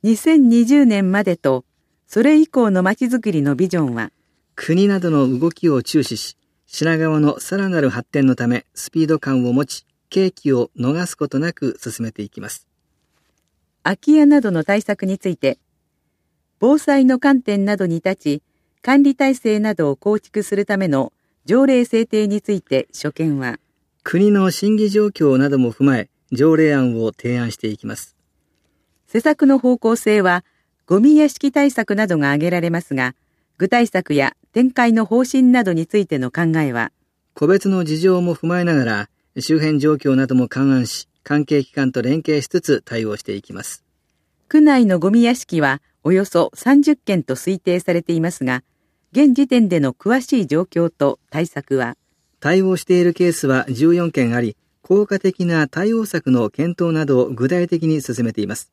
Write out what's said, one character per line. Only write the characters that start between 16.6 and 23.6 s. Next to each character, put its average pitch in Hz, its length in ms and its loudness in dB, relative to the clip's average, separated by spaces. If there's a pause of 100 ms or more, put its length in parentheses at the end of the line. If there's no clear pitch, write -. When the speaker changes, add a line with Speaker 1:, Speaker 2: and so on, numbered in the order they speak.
Speaker 1:
災 277 260 2
の 254 160 2
観 277 220 2
点 202 240 -2
な 208 100 0
ど 185 120 -2
に 165 80 -2
立 190 200 -4
ち、 147 280 -6 (380)
管 277 220 4
理 277 120 2
体 269 200 0
制 214 240 -2
な 214 140 -2
ど 147 180 -2
を 135 60 -4
構 208 220 -2
築 - 240 -8
す 202 120 -4
る 202 100 -2
た 202 120 -2
め 190 100 -2
の 135 240 -2 (340)
条 247 200 4
例 254 200 4
制 226 200 0
定 214 220 -2
に 202 140 -4
つ - 100 -6
い 190 100 -2
て - 320 -2
所 - 180 -8
見 151 280 -4
は？ 120 200 -8 (440)